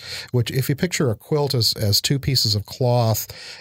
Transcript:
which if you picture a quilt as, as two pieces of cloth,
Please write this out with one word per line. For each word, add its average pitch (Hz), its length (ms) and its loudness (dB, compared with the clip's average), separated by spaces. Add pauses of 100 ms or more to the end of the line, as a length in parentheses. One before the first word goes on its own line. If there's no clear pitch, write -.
(300)
which 123 200 0
if 131 180 -2
you 143 80 0
picture 170 340 0
a 104 60 -2
quilt 147 380 0
as, 117 180 2
as 107 300 0
two 139 160 0
pieces 117 360 0
of 101 120 -2
cloth, 120 600 2 (320)